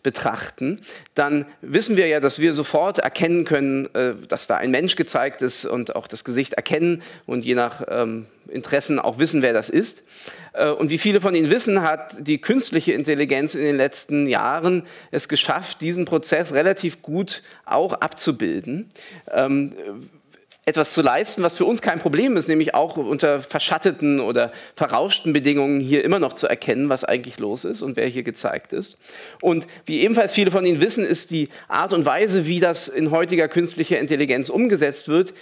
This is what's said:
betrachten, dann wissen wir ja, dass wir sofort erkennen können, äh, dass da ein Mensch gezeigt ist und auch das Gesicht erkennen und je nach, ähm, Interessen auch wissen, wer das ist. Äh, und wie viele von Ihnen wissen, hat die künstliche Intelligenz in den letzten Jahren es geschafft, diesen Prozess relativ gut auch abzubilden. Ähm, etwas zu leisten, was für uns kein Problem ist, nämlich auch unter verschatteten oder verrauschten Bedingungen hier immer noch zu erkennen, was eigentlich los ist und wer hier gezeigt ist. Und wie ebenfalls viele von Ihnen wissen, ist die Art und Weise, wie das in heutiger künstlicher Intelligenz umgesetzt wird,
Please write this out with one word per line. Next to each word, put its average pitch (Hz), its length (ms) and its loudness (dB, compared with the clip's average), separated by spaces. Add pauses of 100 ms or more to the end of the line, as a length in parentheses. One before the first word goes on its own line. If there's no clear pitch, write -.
betrachten, 127 800 -4 (340)
dann 143 320 0 (140)
wissen 208 380 0
wir 180 100 4
ja, 151 140 2
dass 139 180 2
wir 160 140 4
sofort 156 460 0
erkennen 175 440 0
können, 139 500 0
äh, 123 200 0 (160)
dass - 180 -4
da 98 80 0
ein 127 160 0
Mensch 160 240 0
gezeigt 135 460 -2
ist 123 240 -2
und 120 320 -4
auch 113 100 -8
das - 160 -10
Gesicht 131 300 -4
erkennen 170 500 0 (220)
und 123 180 -4
je 123 120 0
nach, 120 340 0
ähm, 113 380 -4 (200)
Interessen 139 500 -2
auch 117 220 -2
wissen, 156 220 2
wer 127 100 4
das 110 180 0
ist. - 340 -2 (500)
Äh, - 160 2
und 151 200 0
wie 156 100 -2
viele 202 200 4
von 180 160 2
Ihnen 160 160 2
wissen, 202 300 2
hat 156 440 -4
die 147 140 0
künstliche 170 540 2
Intelligenz 143 600 0
in 147 120 -2
den 143 100 2
letzten 143 500 0
Jahren 160 580 0 (280)
es - 160 -2
geschafft, - 540 -2
diesen 175 240 -4
Prozess 160 480 0
relativ 175 480 0
gut - 420 -4 (220)
auch 175 260 0
abzubilden. 120 960 -4 (420)
Ähm, 139 440 0 (920)
etwas 156 260 2
zu 165 100 4
leisten, 156 420 2
was 170 120 0
für - 80 0
uns 220 180 2
kein 170 160 0
Problem 190 380 2
ist, 160 140 0
nämlich 156 260 2
auch 165 220 0
unter 143 420 0
verschatteten 147 800 0
oder 120 320 0 (240)
verrauschten 156 560 0
Bedingungen 143 480 2
hier 135 240 2
immer 185 160 2
noch 139 140 0
zu - 120 -2
erkennen, 139 440 0
was 131 160 -2
eigentlich 123 340 -4
los 104 240 -4
ist 208 180 -6
und 135 140 -6
wer 113 100 0
hier 123 180 -4
gezeigt - 500 -6
ist. - 240 -8 (420)
Und 165 260 0 (200)
wie 156 160 -2
ebenfalls 214 320 4
viele 190 180 4
von 185 140 2
Ihnen 165 160 2
wissen, 214 240 2
ist - 260 0
die 156 160 0 (220)
Art 175 240 0
und 170 120 2
Weise, 180 420 2
wie 175 120 0
das 165 300 2
in 147 220 0
heutiger 165 360 2
künstlicher 170 500 0
Intelligenz 139 520 0
umgesetzt 185 580 0
wird, 175 340 2